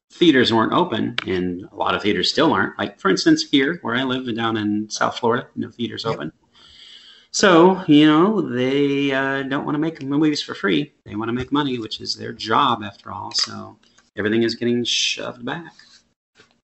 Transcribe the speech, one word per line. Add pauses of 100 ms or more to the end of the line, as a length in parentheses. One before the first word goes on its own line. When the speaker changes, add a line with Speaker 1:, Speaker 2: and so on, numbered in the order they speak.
(120)
Speaker 1:
theaters
weren't
open, (100)
and
a
lot
of
theaters
still
aren't.
Like,
for
instance,
here
where
I
live
down
in
South
Florida,
no
theaters
Speaker 2:
Yep.
Speaker 1:
open. (1000)
So,
you
know,
they,
uh,
don't
wanna
make
movies
for
free. (100)
They
wanna
make
money,
which
is
their
job
after
all.
So (380)
everything
is
getting
shoved
back. (920)